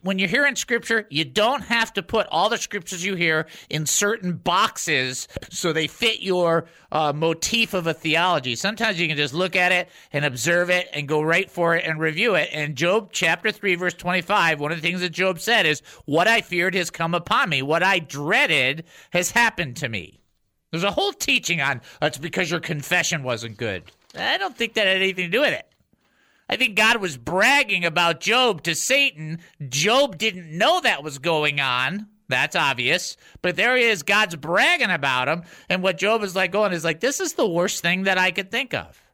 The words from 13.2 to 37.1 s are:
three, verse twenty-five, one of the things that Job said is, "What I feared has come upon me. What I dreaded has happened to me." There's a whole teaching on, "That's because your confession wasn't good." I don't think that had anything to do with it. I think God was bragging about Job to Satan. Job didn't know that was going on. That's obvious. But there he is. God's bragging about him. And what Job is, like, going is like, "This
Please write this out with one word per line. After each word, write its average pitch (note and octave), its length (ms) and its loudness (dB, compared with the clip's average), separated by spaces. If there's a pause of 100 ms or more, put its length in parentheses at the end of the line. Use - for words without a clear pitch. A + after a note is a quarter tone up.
three, G3 240 0
verse F3 180 -4
twenty-five, F3 680 0
one D3 120 -2
of E3 100 -6
the E3 60 -2
things F3+ 140 -2
that F3+ 100 -4
Job F3+ 280 -2
said G#3+ 280 2
is, D3+ 140 0 (240)
"What E3 220 2
I A3+ 140 4
feared F3 320 -2
has F3 160 -2
come E3 240 -4
upon G3+ 360 0
me. C#3 120 0
What D#3 220 0
I F#3+ 160 4
dreaded D3+ 840 0 (260)
has F3 200 0
happened G3+ 460 0
to C#3+ 100 -6
me." G2+ 320 -8 (520)
There's E3 120 -4
a G3+ 80 2
whole F#4+ 220 -2
teaching F3 480 0
on, C3+ 180 0 (220)
"That's D3 160 0
because E3 340 -4
your E3+ 80 0
confession E3 640 -2
wasn't A2+ 320 -4
good." G2 280 -4 (340)
I A3+ 200 -2
don't F#4+ 200 -6
think A3 160 -2
that G#3 140 2
had F#3+ 100 4
anything F#3 280 0
to F3 120 0
do C4+ 40 4
with A3+ 120 2
it. - 140 -8 (840)
I - 80 0
think A3 180 0
God A3 220 4
was F3+ 180 -4
bragging G3 680 2
about E3+ 340 2
Job A3 440 2
to E3 120 0
Satan. E3 640 0 (300)
Job G3+ 480 2
didn't F3+ 340 -4
know C4+ 300 2
that G3+ 200 0
was D3 160 -8
going D3 440 0
on. C3+ 460 -2 (200)
That's C3+ 300 0
obvious. C#3 580 0 (260)
But F3+ 140 -2
there A#3+ 220 2
he B3 60 2
is. G#3+ 200 0
God's G3+ 320 0
bragging G#3 560 0
about C3+ 380 0
him. E3+ 140 -2 (260)
And F#3 120 0
what F3+ 160 0
Job G#3 260 2
is, F#3 120 -6
like, F#3 160 0
going G3+ 220 2
is E3 100 -4
like, E3 160 -2
"This C4+ 220 -2